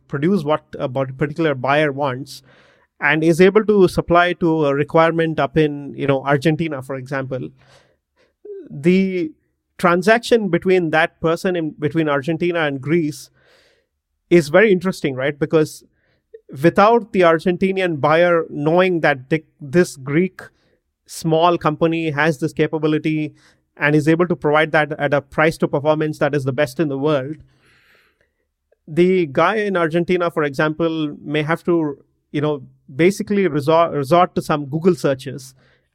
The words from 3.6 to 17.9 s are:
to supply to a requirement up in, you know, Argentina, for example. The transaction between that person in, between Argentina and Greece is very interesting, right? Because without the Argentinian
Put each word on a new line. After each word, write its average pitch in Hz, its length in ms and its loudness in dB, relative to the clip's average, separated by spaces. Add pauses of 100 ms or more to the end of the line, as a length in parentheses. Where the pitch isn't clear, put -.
to 202 260 4
supply 175 440 2
to 160 320 0
a 139 100 2
requirement 160 640 0
up 139 200 0
in, 143 360 -2
you 139 120 -8
know, 135 180 0
Argentina, 147 560 0
for 135 160 -10
example. 131 540 -8 (1200)
The 180 640 0 (420)
transaction 202 720 2
between 175 440 0
that 160 280 0
person 170 360 -2
in, 160 160 -6
between 151 360 -2
Argentina 160 520 -2
and 143 200 -4
Greece 151 480 -4 (1000)
is 170 180 4
very 196 240 4
interesting, 175 420 -2
right? 139 240 -6
Because 156 460 -2 (800)
without 208 500 4
the 196 80 2
Argentinian 180 800 2